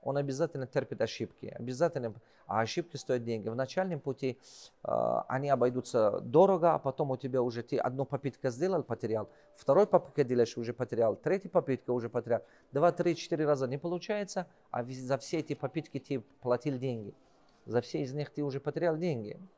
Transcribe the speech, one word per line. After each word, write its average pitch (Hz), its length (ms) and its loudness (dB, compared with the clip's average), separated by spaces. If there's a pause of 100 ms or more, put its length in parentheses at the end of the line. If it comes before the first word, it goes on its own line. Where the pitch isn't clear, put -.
он 135 160 -2
обязательно 139 500 -2
терпит 131 340 -2
ошибки. - 580 -6
Обязательно. 127 540 0 (340)
А 101 140 2
ошибки 156 340 -2
стоят 123 280 -2
деньги. 113 260 -4
В 113 60 -6
начальном 156 440 -2
пути, 131 400 -4 (440)
э, 58 440 2
они 139 220 -2
обойдутся 123 720 2
дорого, 165 540 6
а 151 40 0
потом 139 320 -2
у 127 60 -2
тебя 131 240 0
уже 120 220 -2
ты 135 140 -2
одну 131 280 0
попытку 135 440 -4
сделал, 151 340 0
потерял. 110 440 -2 (280)
Второй 170 300 6
попытку 185 380 2
делаешь, 120 340 2
уже 120 160 -4
потерял. 113 440 0
Третья 190 320 -2
попытка 135 420 0
уже 120 160 -2
потерял. 113 360 -2 (280)
Два, 165 200 4
три, 170 240 0
четыре 156 300 -2
раза 135 220 2
не 131 100 -4
получается, 180 680 -6 (260)
а 120 120 -4
ви-, 127 100 -10
за 131 240 -4
все 160 220 -4
эти 151 160 -4
попытки 143 440 -6
ты 131 240 -4 (160)
платил 127 380 0
деньги. 120 360 -6 (520)
За 160 160 2
все 156 220 -4
из 131 100 -6
них 147 160 -4
ты 147 140 -4
уже 139 180 -4
потерял 160 340 0
деньги. 143 420 -4 (200)